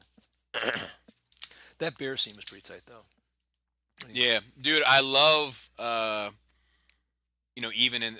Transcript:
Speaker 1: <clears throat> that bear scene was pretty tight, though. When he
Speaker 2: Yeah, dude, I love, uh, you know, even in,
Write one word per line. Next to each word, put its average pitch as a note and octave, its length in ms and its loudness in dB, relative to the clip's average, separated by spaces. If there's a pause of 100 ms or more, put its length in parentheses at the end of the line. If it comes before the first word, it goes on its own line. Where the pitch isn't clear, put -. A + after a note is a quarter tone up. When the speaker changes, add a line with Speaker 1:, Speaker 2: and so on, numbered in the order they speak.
(540)
Speaker 1:
<clears throat> A2+ 100 -4 (1160)
that D#3+ 180 -6
bear C3+ 200 -8
scene A#2 180 -4
was G#2 100 -16
pretty G2 220 -14
tight, F#2 180 -18
though. A#2 180 -20 (1000)
When A2+ 100 -12
he B2 100 2
Speaker 2:
Yeah, A#2 140 2 (200)
dude, D3 260 2
I C3+ 160 6
love, C#3+ 760 2
uh, A2 520 -2 (1300)
you B2 60 -12
know, A2+ 140 -6
even A#2+ 280 0
in, A2+ 160 -8